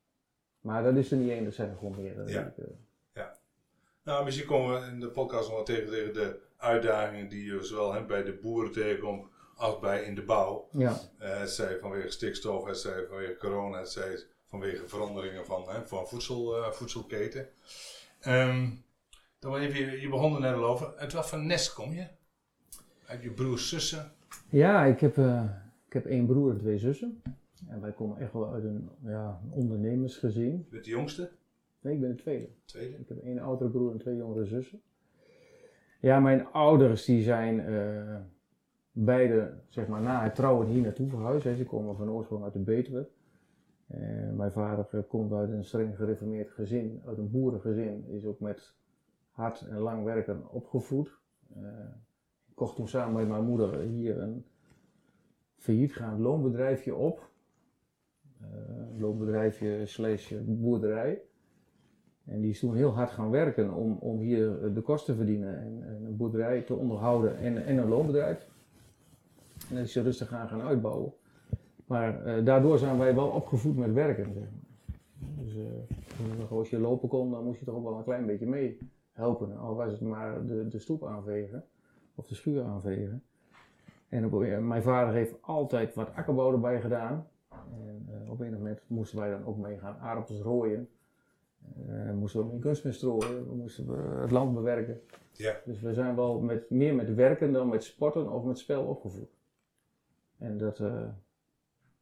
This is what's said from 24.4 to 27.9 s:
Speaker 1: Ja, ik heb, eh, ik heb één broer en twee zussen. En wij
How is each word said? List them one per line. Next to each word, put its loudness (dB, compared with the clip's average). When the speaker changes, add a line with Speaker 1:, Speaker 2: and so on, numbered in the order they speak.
Speaker 1:
Ja, 8
ik 8
heb, 4
eh, 6
ik -20
heb -2
één 2
broer 6
en 0
twee 0
zussen. -2
En -10
wij -6